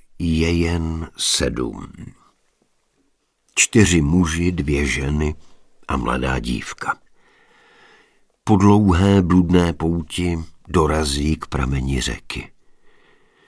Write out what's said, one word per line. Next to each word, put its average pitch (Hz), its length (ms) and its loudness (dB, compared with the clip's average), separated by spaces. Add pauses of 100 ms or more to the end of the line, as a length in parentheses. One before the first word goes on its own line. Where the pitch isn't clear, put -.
(200)
je 82 320 0
jen 82 680 -2
sedm. 58 760 -4 (1600)
Čtyři 90 460 4
muži, 85 500 2
dvě 73 340 -2
ženy 73 500 -2 (520)
a 67 100 -4
mladá 64 420 -2
dívka. - 580 -8 (1500)
Po 107 80 4
dlouhé 98 640 4
bludné 87 520 2
pouti 85 640 -4 (280)
dorazí 76 680 0
k - 100 -8
prameni 67 560 -4
řeky. - 500 -10 (960)